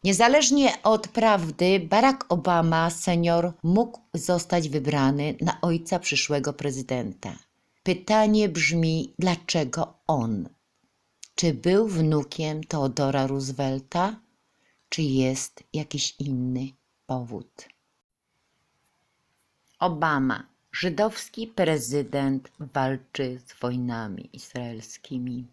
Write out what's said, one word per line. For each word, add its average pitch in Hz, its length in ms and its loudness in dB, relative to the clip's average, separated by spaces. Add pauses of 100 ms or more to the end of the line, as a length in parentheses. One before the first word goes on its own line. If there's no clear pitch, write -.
Niezależnie 247 800 4
od 220 240 2
prawdy, 190 720 2
Barack 240 500 2
Obama 165 600 2
senior 170 640 0 (100)
mógł 214 360 2 (140)
zostać 170 560 0
wybrany 143 720 0
na 170 200 -2
ojca 170 380 0
przyszłego 143 540 -2
prezydenta. 127 840 -6 (480)
Pytanie 214 640 4
brzmi, 160 720 0
dlaczego 165 720 -2 (140)
on? 113 420 -2 (880)
Czy 165 180 2
był 190 340 2
wnukiem 156 760 0
Theodora 135 640 0
Roosevelta, 139 880 -2 (760)
czy - 120 -4
jest 135 640 -2 (100)
jakiś 151 460 -6
inny 127 480 -4 (380)
powód? 120 640 -10 (2000)
Obama, 147 680 0 (240)
żydowski 214 760 -4
prezydent, 139 1120 -2
walczy 131 840 -4
z - 140 -20
wojnami 123 720 -6
izraelskimi. 123 1200 -12